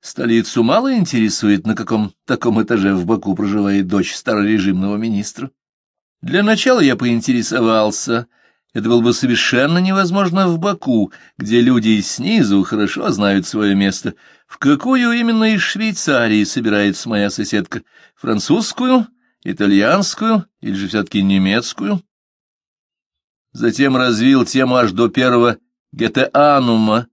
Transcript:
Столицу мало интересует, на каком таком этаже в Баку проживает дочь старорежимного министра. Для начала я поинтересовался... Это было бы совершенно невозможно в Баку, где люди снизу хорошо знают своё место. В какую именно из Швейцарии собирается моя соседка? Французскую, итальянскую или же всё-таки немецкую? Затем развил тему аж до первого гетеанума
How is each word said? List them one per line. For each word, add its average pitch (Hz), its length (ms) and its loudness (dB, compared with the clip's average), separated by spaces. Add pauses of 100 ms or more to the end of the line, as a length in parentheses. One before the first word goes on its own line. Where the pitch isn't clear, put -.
Столицу 113 600 -2
мало 226 320 2
интересует, 107 720 0
на 110 80 -2
каком 107 380 -4 (140)
таком 117 360 0
этаже 98 320 0
в 90 120 -2
Баку 101 280 0
проживает 101 520 -2
дочь 95 280 -2
старорежимного 101 840 -2
министра. 113 520 -6 (720)
Для 175 220 -2
начала 208 380 2
я 135 160 4
поинтересовался... 117 1300 0 (460)
Это 113 180 -4
было 120 100 4
бы 120 140 2
совершенно 131 640 0
невозможно 185 680 0
в 165 100 -2
Баку, 135 520 -2 (280)
где 117 240 2
люди 113 400 2
снизу 123 600 0
хорошо - 480 -2
знают 98 360 0
своё 104 280 0
место. 98 420 -2 (300)
В - 120 -20
какую 247 540 0
именно 226 420 0
из 190 80 0
Швейцарии 127 840 0
собирается 104 640 -2
моя 104 220 -2
соседка? 101 500 -4 (360)
Французскую, 214 920 0 (360)
итальянскую 165 1000 0 (160)
или 101 140 -6
же 98 140 -6
всё-таки 104 340 -2
немецкую? 98 800 0 (1500)
Затем 127 440 0
развил 127 480 2
тему 131 320 0
аж 117 160 2
до 117 160 2
первого 120 480 2 (360)
гетеанума 117 1200 2